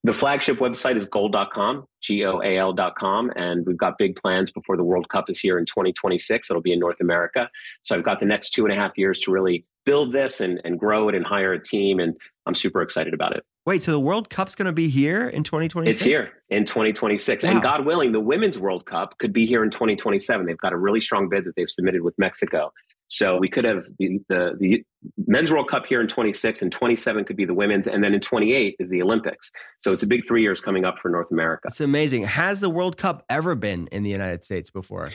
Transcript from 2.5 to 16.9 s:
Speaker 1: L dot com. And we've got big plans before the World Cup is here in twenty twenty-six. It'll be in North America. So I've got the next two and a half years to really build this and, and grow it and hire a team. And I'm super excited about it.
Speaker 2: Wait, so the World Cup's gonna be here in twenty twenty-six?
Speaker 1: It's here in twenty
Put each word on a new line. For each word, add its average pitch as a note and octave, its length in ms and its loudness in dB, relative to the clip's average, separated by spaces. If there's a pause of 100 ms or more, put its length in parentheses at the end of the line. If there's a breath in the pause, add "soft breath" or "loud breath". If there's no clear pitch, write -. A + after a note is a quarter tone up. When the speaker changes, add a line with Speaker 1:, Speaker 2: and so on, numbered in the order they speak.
Speaker 1:
L F#2+ 160 2
dot F#2 240 -2
com. G#2 400 0
And F2 280 -2
we've F2+ 120 0
got F2+ 220 0
big F#2+ 180 2
plans F#2 340 0
before F#2+ 260 -4
the F2 60 0
World F2 280 2
Cup G2 200 -2
is F2+ 80 -6
here F#2 200 2
in E2 80 0
twenty F#2 260 0
twenty-six. F#2+ 580 -2
It'll E2+ 120 0
be F2 100 2
in F2 80 2
North F2 200 0
America. F2 480 0 (360 loud breath)
So - 100 -2
I've G2 80 0
got G#2 160 0
the G#2 80 0
next G#2 240 0
two A2+ 140 2
and G#2 80 2
a G2 40 0
half G2+ 220 -2
years F#2+ 220 2
to - 100 -4
really F#2 340 2 (200)
build C#3+ 280 4
this C3+ 280 0
and, F2+ 240 -2
and F2 140 -2
grow G#2+ 300 2
it G2 60 2
and F2 100 0
hire G2 280 0
a F2+ 100 -2
team. G2 380 2
And E2+ 160 0 (300 loud breath)
I'm - 100 -2
super F2+ 260 0
excited E2 320 -2
about D#2+ 220 -2
it. - 80 -8 (200)
Speaker 2:
Wait, F3+ 200 0
so E3+ 80 0
the D3+ 80 2
World F#3+ 280 -2
Cup's - 280 -6
gonna F#3 160 -2
be E3 160 2
here D3+ 400 2
in D3+ 160 -4
twenty D#3+ 240 -2
twenty-six? E3+ 300 0
Speaker 1:
It's C4+ 60 -4
here - 280 2 (160)
in G#2 180 2
twenty A2 260 2